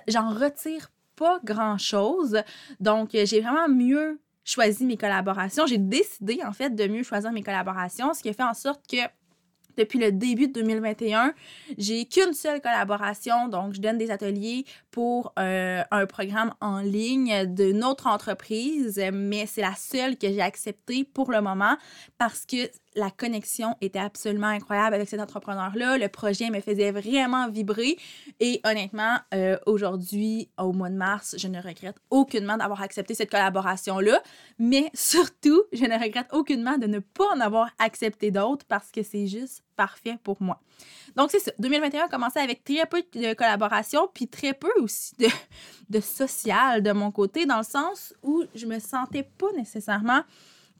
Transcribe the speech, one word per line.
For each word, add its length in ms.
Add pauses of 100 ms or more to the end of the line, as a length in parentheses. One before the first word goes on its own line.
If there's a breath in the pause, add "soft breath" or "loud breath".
j'en 240
retire 580 (260)
pas 300
grand-chose. 960 (400 loud breath)
Donc, 340
euh, 100
j'ai 140
vraiment 300
mieux 500 (240)
choisi 400
mes 140
collaborations. 680
J'ai 120
décidé, 640
en 80
fait, 240
de 120
mieux 160
choisir 280
mes 100
collaborations, 720
ce 80
qui 60
a 60
fait 100
en 100
sorte 320
que 120 (800)
depuis 220
le 120
début 360
de 60
deux 100
mille 180
vingt 200
et 120
un, 200 (440 loud breath)
j'ai 280
qu'une 280
seule 260
collaboration. 880
Donc, 280
je 40
donne 180
des 140
ateliers 540 (260 loud breath)
pour, 480
euh, 500
un 160
programme 540
en 200
ligne 640
d'une 400
autre 220
entreprise, 960 (120)
mais 320
c'est 160
la 140
seule 420
que 100
j'ai 140
acceptée 640
pour 260
le 100
moment 360 (400 loud breath)
parce 280
que 240 (280)
la 140
connexion 680
était 180
absolument 480
incroyable 480
avec 140
cet 100
entrepreneur-là. 800
Le 100
projet 420
me 120
faisait 300
vraiment 580
vibrer. 480 (420 loud breath)
Et 240
honnêtement, 540 (160)
euh, 320
aujourd'hui, 920
au 140
mois 180
de 60
mars, 420
je 120
ne 120
regrette 360 (120)
aucunement 460
d'avoir 260
accepté 320
cette 160
collaboration-là. 920 (360 loud breath)
Mais 340
surtout, 680 (100)
je 100
ne 180
regrette 300
aucunement 460
de 100
ne 120
pas 360
en 60
avoir 280 (100)
accepté 520
d'autres 340
parce 260
que 120
c'est 240
juste 360 (120)
parfait 480
pour 180
moi. 200 (560 loud breath)
Donc, 140
c'est 80
ça. 200
Deux 80
mille 140
vingt 120
et 60
un 60
a 20
commencé 320
avec 240
très 220
peu 180 (100)
de 200
collaboration, 800
puis 160
très 240
peu 260
aussi 400
de, 80 (640 loud breath)
de 100
social 800
de 120
mon 180
côté, 340
dans 120
le 60
sens 500 (100)
où 220 (100)
je 120
me 120
sentais 440
pas 340
nécessairement 640 (580 soft breath)